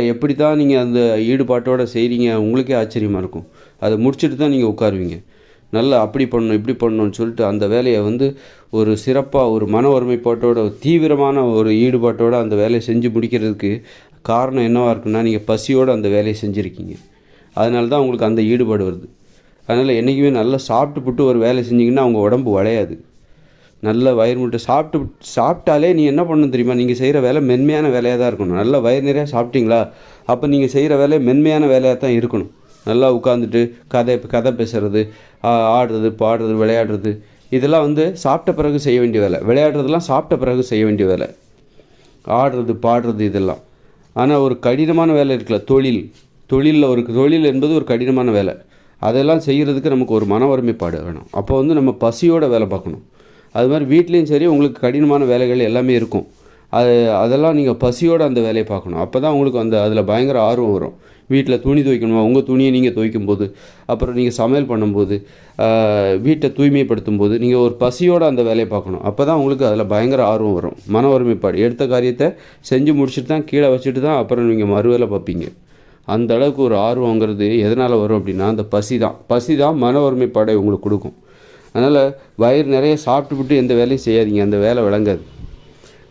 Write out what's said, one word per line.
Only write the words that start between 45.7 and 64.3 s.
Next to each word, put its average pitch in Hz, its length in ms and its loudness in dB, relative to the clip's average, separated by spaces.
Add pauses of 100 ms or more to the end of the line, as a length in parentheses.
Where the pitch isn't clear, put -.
தொழில்ல 147 380 4
ஒரு, 123 120 2 (140)
தொழில் 151 300 2
என்பது 143 300 0
ஒரு 151 100 0
கடினமான 127 460 0
வேலை. 101 240 0 (480)
அதெல்லாம் 139 380 0
செய்யறதுக்கு 143 480 -2
நமக்கு 127 260 0
ஒரு 107 120 0
மன 107 220 0
ஒருமைப்பாடு 113 520 -2
வேணும். 82 300 -12
அப்போ 107 260 -4
வந்து 147 180 0
நம்ம 135 160 2 (100)
பசியோட 160 480 2
வேலை 113 180 2
பார்க்கணும். 92 360 -8 (520)
அது 120 140 2
மாதிரி 147 180 0
வீட்லேயும் 170 440 2
சரி, 147 160 2
உங்களுக்கு 143 340 2
கடினமான 143 440 2
வேலைகள் 123 360 2
எல்லாமே 123 340 0
இருக்கும். 110 300 -2 (480)
அது, 123 180 2 (240)
அதெல்லாம் 135 400 2
நீங்க 139 180 2
பசியோட 143 500 0
அந்த 127 180 0
வேலையை 110 260 0
பார்க்கணும். 90 340 -6
அப்போ 92 200 -2
தான் 151 140 0
உங்களுக்கு 139 240 0
அந்த, 113 240 0
அதுல 107 200 0
பயங்கர 120 380 0
ஆர்வம் 113 320 0
வரும். 87 240 -4 (340)
வீட்ல 135 280 2
துணி 139 240 0
துவைக்கணுமா, 113 400 2
உங்க 123 180 4
துணியை 131 300 2
நீங்க 127 200 2
துவைக்கும் 110 360 -2
போது, 101 200 0 (400)
அப்புறம் 120 280 -4
நீங்க 120 180 0